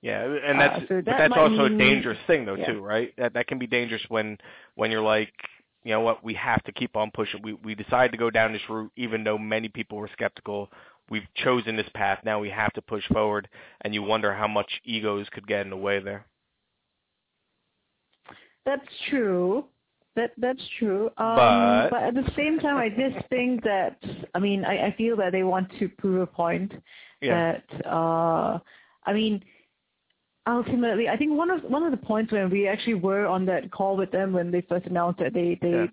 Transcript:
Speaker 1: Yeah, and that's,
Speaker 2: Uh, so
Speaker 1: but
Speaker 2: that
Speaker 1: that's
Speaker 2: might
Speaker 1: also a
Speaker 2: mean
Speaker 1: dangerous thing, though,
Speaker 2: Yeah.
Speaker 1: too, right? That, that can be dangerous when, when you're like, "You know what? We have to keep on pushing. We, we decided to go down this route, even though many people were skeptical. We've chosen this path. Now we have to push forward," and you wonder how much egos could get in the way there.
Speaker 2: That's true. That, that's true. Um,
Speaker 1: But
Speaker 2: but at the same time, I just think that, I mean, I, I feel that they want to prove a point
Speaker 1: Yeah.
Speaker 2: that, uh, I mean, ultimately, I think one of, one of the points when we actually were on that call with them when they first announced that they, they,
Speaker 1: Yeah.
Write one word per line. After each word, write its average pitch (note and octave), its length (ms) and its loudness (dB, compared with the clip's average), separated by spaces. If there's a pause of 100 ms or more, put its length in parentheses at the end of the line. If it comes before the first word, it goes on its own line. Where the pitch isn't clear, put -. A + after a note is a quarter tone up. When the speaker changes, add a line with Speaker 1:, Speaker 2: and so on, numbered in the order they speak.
Speaker 1:
Yeah, G#2+ 220 -4
and C#3+ 380 0
that's, C#3+ 240 4
Speaker 2:
Uh, - 20 -14
so - 80 -2
Speaker 1:
but F3+ 120 -2
Speaker 2:
that A#3 120 2
Speaker 1:
that's D#3 120 6
Speaker 2:
might E3 100 4
Speaker 1:
also - 240 6
a G#3+ 60 4
Speaker 2:
mean G#3+ 80 2
Speaker 1:
dangerous C3 400 4 (100)
thing, D3+ 160 4
though, G2 100 -4
Speaker 2:
Yeah. D#2+ 120 -4
Speaker 1:
too, A2 140 -4
right? G#2 360 -2
That, A#2+ 180 -2
that A#2+ 140 -2
can C3+ 100 -4
be B2 80 -4
dangerous A2+ 420 -2
when, G#2+ 300 -2 (380)
when A2 160 0
you're A2 100 0
like, G#2+ 300 2 (500)
"You A#2 100 -4
know G#2+ 80 2
what? A2+ 220 0
We A2 120 -8
have A#2 300 0
to - 80 -12
keep - 240 -6
on G#2+ 140 0
pushing. G#2+ 320 -4
We, G#2+ 120 -8
we A2 200 -10
decided A#2+ 380 2
to A2+ 60 -8
go A#2 120 0
down A2 220 2
this G#2+ 160 -8
route, A2 280 -8
even A2+ 280 -4
though G#2+ 140 0
many A2 300 -4
people G#2+ 300 -10
were G#2 140 -10
skeptical. G2+ 580 -6 (380)
We've G#2+ 180 -6 (100)
chosen A#2+ 400 0
this G#2+ 180 -4
path. G2 300 0
Now G#2+ 140 -2
we G#2 120 -6
have G#2 240 -2
to G#2+ 80 -8
push G#2+ 260 -8
forward," G#2 400 0 (340)
and G#2+ 120 -6
you G#2 80 -2
wonder G#2 300 0
how G#2 140 -2
much G#2 240 -2 (140)
egos G#2+ 460 -2
could G2+ 160 -14
get G2+ 160 0
in G2 80 -8
the F#2+ 60 -10
way G2+ 220 0
there. G2+ 260 -8 (2500)
Speaker 2:
That's C#4 220 -2 (220)
true. G3+ 560 2 (520)
That, A#3 220 -2
that's B3 240 -2 (160)
true. G#3 280 0 (120)
Um, A3+ 180 2
Speaker 1:
But A#3 540 6
Speaker 2:
but A#3+ 120 0
at A#3+ 120 0
the C4 220 0
same D#4 220 2
time, C#4+ 180 0
I A#3+ 120 0
just B3+ 400 -2
think B3 360 0
that, F#3+ 320 0 (380)
I F3 40 0
mean, G3 260 2
I, F#3+ 240 0
I G3+ 80 -2
feel A3+ 200 0
that F#3 160 0
they F#3 120 2
want F#3 340 0
to F#3+ 100 0
prove F#3 320 0
a F3+ 60 0
point F3 460 -2 (480)
Speaker 1:
Yeah. E3 400 0 (100)
Speaker 2:
that, - 160 -8
uh, E3 720 0 (480)
I G3 60 0
mean, G#3+ 300 0 (1080)
ultimately, A#3 600 0
I A3+ 80 0
think D4 220 0
one E4 100 2
of, F4+ 140 0
one D4 220 0
of E4 80 0
the B3 40 -2
points A3 360 -2
when G3 180 2
we G3+ 160 2
actually G#3+ 280 0
were G3 320 0
on F#3 200 0
that F3+ 240 -2
call G3 260 0
with F#3+ 140 -2
them F#3+ 220 0
when F3 180 0
they F3 120 0
first F3+ 240 -4
announced F3+ 340 0
that D#3 120 0
they, F3 300 0
they, F3 80 0
Speaker 1:
Yeah. F3 220 2